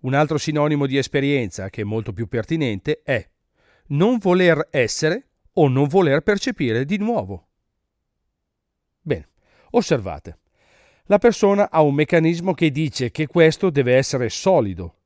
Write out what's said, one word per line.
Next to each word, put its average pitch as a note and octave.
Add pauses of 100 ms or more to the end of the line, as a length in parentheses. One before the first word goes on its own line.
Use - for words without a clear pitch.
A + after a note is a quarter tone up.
Un B2+
altro D3+
sinonimo D3
di C3+
esperienza, C3+
che -
è -
molto A2
più G#2
pertinente, B2
è B2 (640)
non G3
voler F3+
essere D#3 (240)
o D#3
non C3+
voler D#3
percepire C#3+
di F#3
nuovo. A2+ (1500)
Bene, B2+ (420)
osservate. G2 (680)
La G3+
persona G3+
ha D#3+
un D3
meccanismo E3+
che D#3
dice C3
che D#3
questo E3
deve C3
essere B2+
solido G2